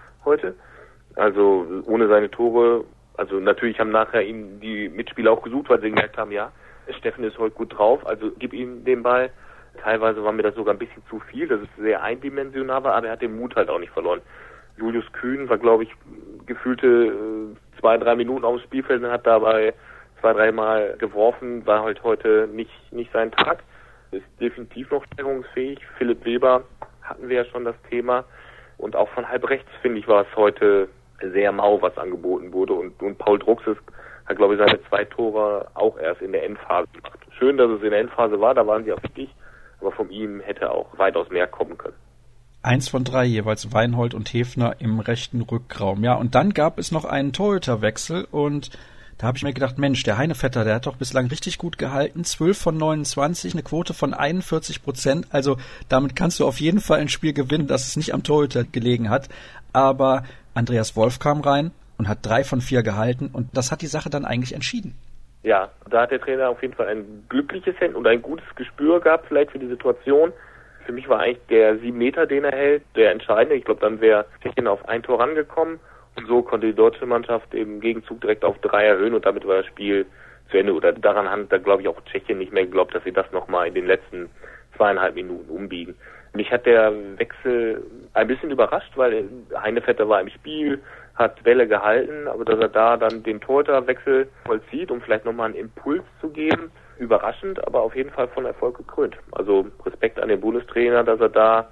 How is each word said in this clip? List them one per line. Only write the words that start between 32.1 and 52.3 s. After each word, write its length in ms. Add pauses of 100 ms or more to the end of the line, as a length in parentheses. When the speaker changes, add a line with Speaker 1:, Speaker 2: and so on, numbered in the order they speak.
Speaker 1:
wurde. 200
Und, 280
und 160
Paul 220
Druckses 360 (500)
hat, 120
glaub 160
ich, 60
seine 280
zwei 180
Tore 680
auch 240
erst 240
in 100
der 140
Endphase 480
gemacht. 260 (180)
Schön, 200
dass 120
es 120
in 80
der 100
Endphase 400
war, 140
da 120
waren 200
sie 80
auch 100
wichtig. 320 (460)
Aber 100
von 180
ihm 300
hätte 320
auch 260
weitaus 320
mehr 180
kommen 300
können. 180 (640)
Speaker 2:
Eins 260
von 160
drei 220
jeweils, 480
Weinhold 400
und 200
Hefner 460
im 220
rechten 400
Rückraum. 640
Ja, 80
und 220
dann 180
gab 240
es 140
noch 120
einen 300
Torhüterwechsel 960
und 380 (480)
da 100
hab 100
ich 60
mir 100
gedacht, 240
„Mensch, 260
der 140
Heinevetter, 480
der 100
hat 120
doch 100
bislang 300
richtig 300
gut 200
gehalten. 480
Zwölf 320